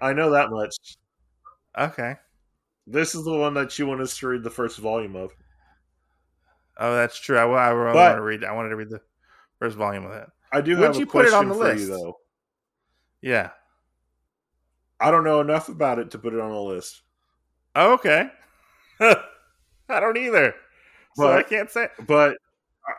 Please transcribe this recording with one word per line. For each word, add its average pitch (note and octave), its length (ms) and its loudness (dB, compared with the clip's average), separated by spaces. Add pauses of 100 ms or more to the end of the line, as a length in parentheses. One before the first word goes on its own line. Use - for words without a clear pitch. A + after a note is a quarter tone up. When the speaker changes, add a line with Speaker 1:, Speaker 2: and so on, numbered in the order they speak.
Speaker 1:
I C3+ 120 -2
know D#3 180 0
that C#3+ 180 2
much. G#2+ 260 -8 (1000)
Speaker 2:
Okay. C3+ 380 -6 (720)
Speaker 1:
This D#3 280 -4
is D#3+ 100 -10
the D#3+ 120 -4
one D3 180 0
that C#3 220 -4
you C#3+ 100 -4
want C3 140 -4
us B2+ 160 -8
to C3 100 -8
read B2 160 -4
the A#2 60 -8
first A#2 300 -8
volume A2 360 -6
of. F#2 160 -12 (1500)
Speaker 2:
Oh, A#2+ 180 -4
that's A#2 240 -2
true. C3+ 180 0
I, A#2 60 6
I B2 260 2
really A#2 240 0
Speaker 1:
But E3+ 200 8
Speaker 2:
wanna A2 80 -4
read, G#2+ 220 -6
I G2 100 -6
wanted A2 160 -8
to A2 60 -8
read G#2+ 140 -10
the G#2+ 120 -14 (580)
first A2+ 180 -4
volume G2+ 280 -6
of F#2+ 60 -16
that. G#2+ 180 -18 (220)
Speaker 1:
I C#3+ 100 0
do D3+ 100 0
Speaker 2:
When'd F3+ 140 2
Speaker 1:
have A#3 100 4
a - 40 -2
Speaker 2:
you - 60 -4
put C#4 200 4
it A#3 40 6
Speaker 1:
question G#3+ 100 6
Speaker 2:
on G3 100 2
the G3 60 -2
Speaker 1:
for G#3 180 0
you, G#2+ 60 -4
Speaker 2:
list? G2 100 -6
Speaker 1:
though. F2+ 280 -10 (1040)
Speaker 2:
Yeah. A2+ 280 -2 (1500)
Speaker 1:
I C#3 120 2
don't E3 120 4
know D3+ 180 2
enough D3+ 280 -2
about C#3 300 -2
it G#2+ 120 -8
to A#2+ 80 -14
put A2+ 140 -8
it A2+ 60 -4
on A2 120 -6
the G#2+ 80 -8
list. F#2+ 420 -10 (760)
Speaker 2:
Oh, F#3+ 180 4
okay. G#3 360 2 (340)
<laughs> - 360 -18
I - 1000 0
don't A3+ 180 0
either. G#3+ 360 2 (600)
So D3 80 -2
Speaker 1:
But C3+ 160 6
Speaker 2:
I C#3 40 2
can't G#3+ 260 -4
say. A#3 180 -4 (200)
Speaker 1:
but, D3 240 4 (560)
uh, - 120 -10